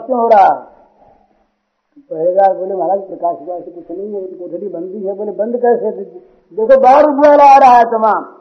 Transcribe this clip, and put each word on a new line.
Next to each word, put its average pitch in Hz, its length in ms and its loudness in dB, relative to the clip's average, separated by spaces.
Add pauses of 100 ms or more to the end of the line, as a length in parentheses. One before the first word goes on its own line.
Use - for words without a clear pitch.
क्यों 254 140 -4
हो 233 80 0
रहा 190 280 4
है?" 127 60 -14 (1500)
पहरेदार 180 480 0
बोले, 190 180 -8
"महाराज, 190 320 -4
प्रकाश 170 300 -6 (100)
हुआ 180 80 -10
ऐसे 170 160 -16
कुछ 170 200 -18
नहीं 202 220 -12
है, 196 80 -10
कोठरी 175 460 -12
बंदी 185 360 -12
है।" 196 100 -6
बोले, 208 180 -10
"बंद 214 260 -6
कैसे? 233 340 -2 (600)
देखो 226 280 2
बाहर 269 220 4
उजाला 294 400 4
आ 277 140 8
रहा 254 200 6
है 233 80 4
तमाम।" 220 560 -4